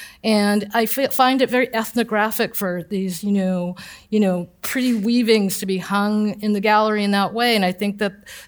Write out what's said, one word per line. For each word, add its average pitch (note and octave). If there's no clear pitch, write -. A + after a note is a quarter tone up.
And G#3
I A3+
fi-, C4+
find C4
it A#3+
very B3
ethnographic A3
for F3+
these, F#3+
you G3+
know, F#3
you G#3+
know, F3+
pretty B3+
weavings A3
to G3
be F#3+
hung G#3
in G#3
the G3+
gallery G#3+
in G3+
that G3+
way. A#3
And G3
I F3+
think G3+
that G3+